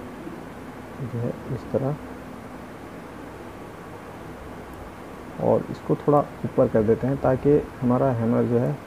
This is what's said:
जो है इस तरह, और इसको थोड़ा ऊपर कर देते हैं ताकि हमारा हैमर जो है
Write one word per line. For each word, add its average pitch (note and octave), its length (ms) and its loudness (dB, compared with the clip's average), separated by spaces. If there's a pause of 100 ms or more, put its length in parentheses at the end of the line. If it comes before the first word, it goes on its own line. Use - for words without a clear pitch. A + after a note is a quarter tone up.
(1000)
जो A#2+ 180 -4
है B2 100 0
इस - 440 -6
तरह, C#3 220 2 (3500)
और A#2 300 6
इसको - 240 0
थोड़ा C#3+ 240 6
ऊपर - 480 2
कर A2 160 6
देते A2+ 240 4
हैं C#3 140 2
ताकि C#3+ 400 6 (200)
हमारा B2+ 300 4
हैमर A#2 320 4
जो A#2 160 4
है C#3 160 2 (100)